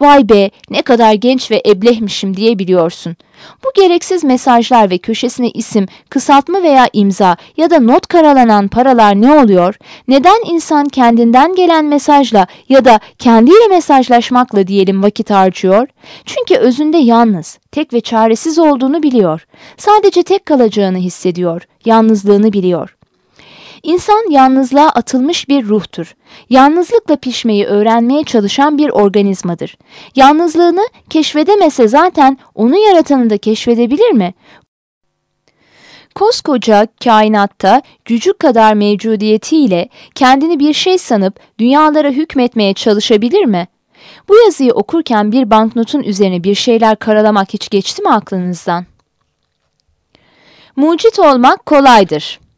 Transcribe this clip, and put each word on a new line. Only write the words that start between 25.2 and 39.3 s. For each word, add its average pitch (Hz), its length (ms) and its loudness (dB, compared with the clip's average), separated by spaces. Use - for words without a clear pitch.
bir 277 160 0
ruhtur. 202 500 -6
Yalnızlıkla 311 640 0
pişmeyi 226 480 -4
öğrenmeye 233 600 -2
çalışan 277 540 -2
bir 294 120 0
organizmadır. 196 840 -2
Yalnızlığını 339 720 2
keşfedemese 311 800 0
zaten 277 500 0
onu 247 240 0
yaratanı 311 520 2
da 208 80 -2
keşfedebilir 240 720 -2
mi? 190 240 -2
Koskoca 226 720 -2
kainatta 214 800 0
cücük 233 340 -4
kadar 220 360 2
mevcudiyetiyle 214 1120 -2